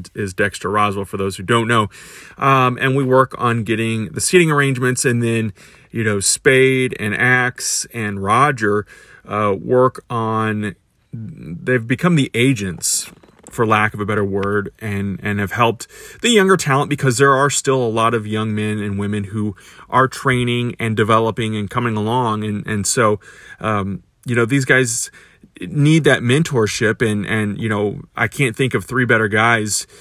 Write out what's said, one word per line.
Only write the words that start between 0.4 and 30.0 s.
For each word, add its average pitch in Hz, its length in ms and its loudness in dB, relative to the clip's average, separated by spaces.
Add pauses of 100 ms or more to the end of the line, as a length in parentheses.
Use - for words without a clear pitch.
Roswell, 101 360 0
for 101 120 -12
those 98 200 -4
who 92 80 -12
don't 117 240 2
know. 110 200 2 (480)
Um, 127 440 2
and 131 160 2
we 139 80 0
work 127 340 2
on 117 240 0
getting 113 440 -2
the 80 140 -8
seating 175 300 4
arrangements, 131 540 0
and 120 180 2
then, 113 300 -2 (400)
you 113 100 -6
know, 107 160 0
Spade 131 800 2
and 104 160 -4
Axe 123 800 -2
and 104 260 -6
Roger, 107 640 2 (400)
uh, 104 340 0
work 127 520 2
on, 110 640 -2 (380)
they've 113 760 -4
become 170 300 0
the 135 180 0
agents, 113 720 0 (400)
for 117 180 -2
lack 107 280 2
of 101 40 -10
a 104 80 -4
better 104 180 0
word, 98 540 -2
and, 101 460 -6
and 104 160 -2
have 98 100 -2
helped 117 380 -2 (340)
the 233 80 2
younger 190 260 6
talent, 139 320 0
because 135 300 0
there 139 160 6
are 139 160 2
still 131 320 0
a 117 80 0
lot 113 240 2
of 107 100 -2
young 107 300 -2
men 107 240 -2
and 101 180 -4
women 101 280 -2
who 104 320 -4 (320)
are 131 180 4
training 120 720 -2
and 110 180 -2
developing 110 600 0
and 104 120 -4
coming 120 280 -2
along. 110 480 0
And, 104 200 -4
and 104 220 -4
so, 107 320 2 (400)
um, 101 460 -4 (200)
you 120 120 0
know, 120 80 4
these 131 200 0
guys 127 460 0 (520)
need 151 420 2
that 131 180 4
mentorship, 120 840 0
and, 104 220 -2
and, 104 340 -2
you 113 80 -4
know, 104 340 -2 (120)
I 117 140 -2
can't 131 260 -2
think 135 180 -2
of 104 120 -2
three 123 200 -2
better 110 220 2
guys 107 580 0 (160)